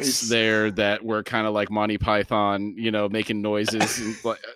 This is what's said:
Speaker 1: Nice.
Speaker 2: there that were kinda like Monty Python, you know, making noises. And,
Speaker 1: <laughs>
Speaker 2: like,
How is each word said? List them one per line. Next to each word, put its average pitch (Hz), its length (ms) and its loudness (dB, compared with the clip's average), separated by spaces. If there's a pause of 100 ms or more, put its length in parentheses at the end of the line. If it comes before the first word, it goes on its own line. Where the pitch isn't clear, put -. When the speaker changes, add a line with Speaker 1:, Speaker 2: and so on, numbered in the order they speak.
(240)
Speaker 1:
Nice. 113 60 -4
Speaker 2:
there 110 420 4
that 104 320 0
were 107 200 -2
kinda 110 280 0
like 104 180 0
Monty 107 280 0
Python, 104 800 0
you 113 140 -2
know, 104 180 2
making 107 320 -2
noises. 107 580 0
And, 110 200 -6
Speaker 1:
<laughs> - 60 -16
Speaker 2:
like, 113 140 -2 (160)